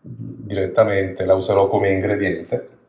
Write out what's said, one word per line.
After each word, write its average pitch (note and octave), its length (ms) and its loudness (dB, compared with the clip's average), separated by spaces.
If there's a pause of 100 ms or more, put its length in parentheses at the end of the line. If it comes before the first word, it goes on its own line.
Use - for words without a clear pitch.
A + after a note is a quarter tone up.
direttamente, G2 1200 -2
la F#2+ 100 4
userò G2 320 2
come G2 240 2
ingrediente. F#2+ 760 -2 (200)